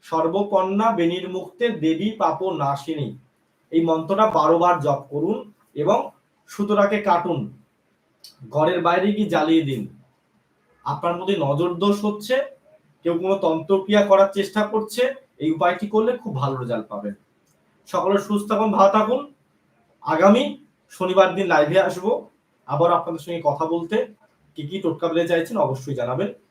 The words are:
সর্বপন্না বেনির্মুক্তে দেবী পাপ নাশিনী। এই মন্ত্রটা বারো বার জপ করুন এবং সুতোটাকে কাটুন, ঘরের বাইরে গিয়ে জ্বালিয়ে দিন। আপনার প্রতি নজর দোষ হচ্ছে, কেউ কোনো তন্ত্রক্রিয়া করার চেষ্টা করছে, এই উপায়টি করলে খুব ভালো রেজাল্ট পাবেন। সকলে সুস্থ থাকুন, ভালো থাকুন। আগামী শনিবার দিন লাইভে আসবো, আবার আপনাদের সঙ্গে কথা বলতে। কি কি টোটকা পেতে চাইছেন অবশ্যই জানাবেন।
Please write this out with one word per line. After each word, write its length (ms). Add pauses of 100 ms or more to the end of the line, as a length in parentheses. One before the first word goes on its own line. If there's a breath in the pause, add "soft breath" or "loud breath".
সর্বপন্না 760 (120)
বেনির্মুক্তে 680 (180)
দেবী 240 (120)
পাপ 180 (240)
নাশিনী। 460 (640)
এই 160
মন্ত্রটা 380 (100)
বারো 260
বার 220
জপ 160 (120)
করুন 240 (460)
এবং 160 (520)
সুতোটাকে 480 (100)
কাটুন, 300 (1160)
ঘরের 320
বাইরে 300
গিয়ে 160
জ্বালিয়ে 380
দিন। 120 (1000)
আপনার 340
প্রতি 160 (120)
নজর 240 (120)
দোষ 140 (100)
হচ্ছে, 280 (680)
কেউ 200
কোনো 220
তন্ত্রক্রিয়া 680
করার 260
চেষ্টা 260 (100)
করছে, 300 (400)
এই 140
উপায়টি 380
করলে 180 (100)
খুব 180
ভালো 220
রেজাল্ট 300
পাবেন। 220 (720)
সকলে 380
সুস্থ 240
থাকুন, 280
ভালো 180
থাকুন। 240 (840)
আগামী 400 (500)
শনিবার 440
দিন 160
লাইভে 260 (100)
আসবো, 220 (580)
আবার 300
আপনাদের 260
সঙ্গে 240
কথা 160 (100)
বলতে। 220 (600)
কি 100
কি 160
টোটকা 240
পেতে 240
চাইছেন 240 (100)
অবশ্যই 340
জানাবেন। 300 (200)